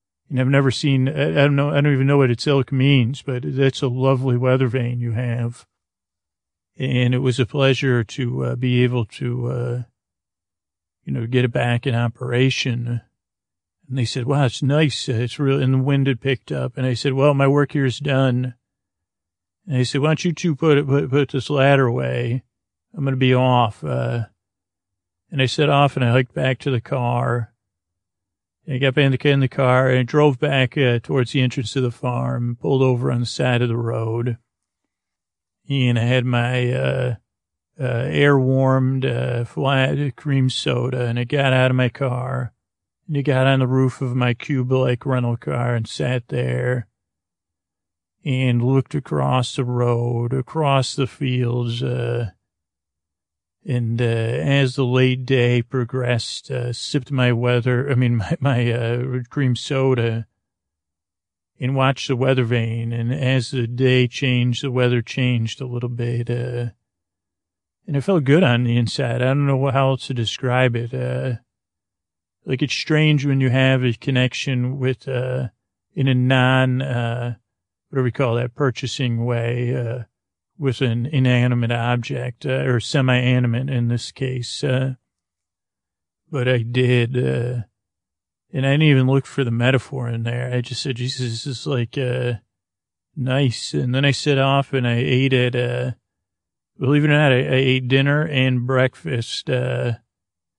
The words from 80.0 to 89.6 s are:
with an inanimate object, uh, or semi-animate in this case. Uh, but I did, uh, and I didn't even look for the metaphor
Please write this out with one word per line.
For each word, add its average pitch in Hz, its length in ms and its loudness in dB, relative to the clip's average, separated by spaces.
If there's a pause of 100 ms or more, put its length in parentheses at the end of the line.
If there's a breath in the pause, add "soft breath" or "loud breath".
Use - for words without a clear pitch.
with 135 220 -2
an 120 260 -2
inanimate 123 640 2
object, 123 720 -4
uh, 135 180 -2
or 123 140 0
semi-animate 127 880 0
in 120 200 -2
this 120 240 -4
case. 127 500 -8
Uh, 131 320 -2 (1400)
but 131 180 -2
I 127 100 2
did, 120 580 2
uh, 123 460 -2 (880)
and 135 140 -2
I 135 60 2
didn't 147 100 2
even 135 240 6
look 135 200 2
for - 180 -2
the 117 60 -2
metaphor 123 580 0